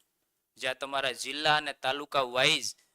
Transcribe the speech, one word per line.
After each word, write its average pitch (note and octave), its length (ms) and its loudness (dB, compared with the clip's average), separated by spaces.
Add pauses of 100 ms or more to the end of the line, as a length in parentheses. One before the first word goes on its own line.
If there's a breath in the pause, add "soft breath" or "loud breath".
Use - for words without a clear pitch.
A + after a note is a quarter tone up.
(560)
જ્યાં C3 220 -4
તમારા C3+ 340 -2
જિલ્લા C#3+ 440 0
અને D3 160 -2
તાલુકા C#3+ 480 -2
વાઇઝ B2+ 560 2 (180)